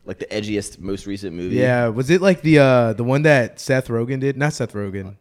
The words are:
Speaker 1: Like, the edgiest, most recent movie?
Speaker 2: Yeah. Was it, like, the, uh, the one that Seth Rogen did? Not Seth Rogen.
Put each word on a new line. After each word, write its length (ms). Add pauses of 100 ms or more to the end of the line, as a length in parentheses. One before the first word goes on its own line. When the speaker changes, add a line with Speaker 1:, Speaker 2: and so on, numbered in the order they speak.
Speaker 1:
Like, 140
the 80
edgiest, 540
most 260
recent 300
movie? 200
Speaker 2:
Yeah. 320
Was 220
it, 100
like, 220
the, 160
uh, 360
the 100
one 180
that 380
Seth 280
Rogen 300
did? 180
Not 160
Seth 200
Rogen. 480